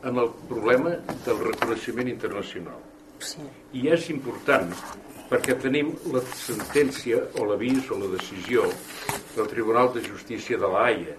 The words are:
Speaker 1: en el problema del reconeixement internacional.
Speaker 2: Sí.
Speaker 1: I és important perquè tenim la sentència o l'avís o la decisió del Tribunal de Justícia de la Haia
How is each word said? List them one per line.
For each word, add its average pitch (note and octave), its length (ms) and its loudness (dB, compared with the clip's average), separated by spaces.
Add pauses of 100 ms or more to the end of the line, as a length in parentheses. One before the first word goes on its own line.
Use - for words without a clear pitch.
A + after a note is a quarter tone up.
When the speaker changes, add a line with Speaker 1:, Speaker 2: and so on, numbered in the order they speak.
Speaker 1:
en B2 120 0
el A#2+ 120 4 (200)
problema B2+ 440 4 (320)
del A2 160 2
reconeixement A2+ 680 -2
internacional. G2 680 -6 (440)
Speaker 2:
Sí. - 240 -10 (320)
Speaker 1:
I B2+ 160 0
és E3+ 200 2
important A#2+ 560 0 (600)
perquè B2+ 320 2
tenim C#3+ 300 2 (200)
la B2+ 100 2 (140)
sentència A#2+ 880 2 (180)
o A2+ 80 0
l'avís B2 420 2
o G2+ 120 -2
la G2 100 -2
decisió F#2+ 540 0 (680)
del A2 120 2
Tribunal A#2 460 4
de A2+ 100 -2
Justícia - 560 -4
de F#2+ 100 2
la G2+ 160 6
Haia A2+ 340 2